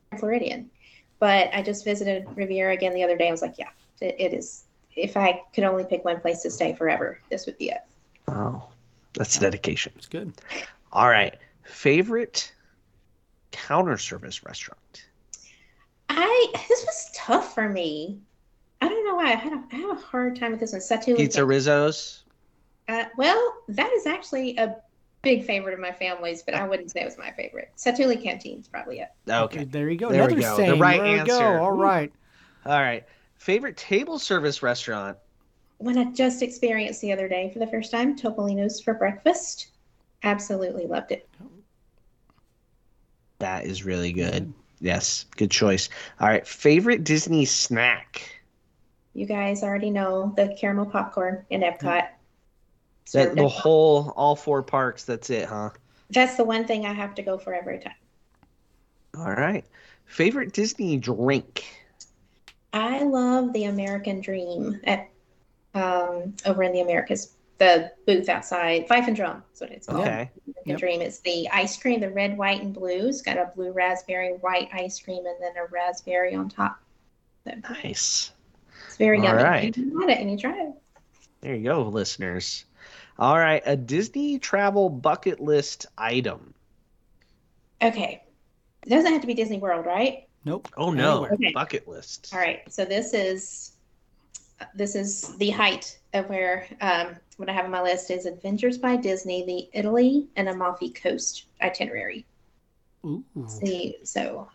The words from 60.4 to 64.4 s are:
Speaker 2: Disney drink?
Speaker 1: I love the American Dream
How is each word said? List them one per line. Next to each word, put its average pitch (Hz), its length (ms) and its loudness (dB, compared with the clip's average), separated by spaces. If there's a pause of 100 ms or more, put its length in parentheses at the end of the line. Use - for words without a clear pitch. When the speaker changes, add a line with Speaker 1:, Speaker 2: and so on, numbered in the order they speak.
Speaker 2:
Disney 202 440 -2
drink? 123 680 0 (1080)
Speaker 1:
I 240 300 0
love 254 500 2
the 214 100 0
American 202 560 -4
Dream 190 640 -6